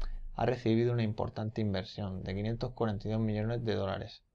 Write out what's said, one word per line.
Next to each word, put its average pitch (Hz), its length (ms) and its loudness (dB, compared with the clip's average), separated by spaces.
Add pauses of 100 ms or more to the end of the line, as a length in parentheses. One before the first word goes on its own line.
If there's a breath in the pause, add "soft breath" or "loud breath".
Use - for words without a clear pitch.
(360 loud breath)
ha 117 100 2
recibido 120 480 4
una 120 80 2
importante 110 580 -2
inversión 95 640 -2
de 95 140 -4
quinientos 113 380 -2
cuarenta 107 340 0
y 107 40 0
dos 110 80 2
millones 110 460 0
de 104 80 2
dólares 98 500 -4 (120)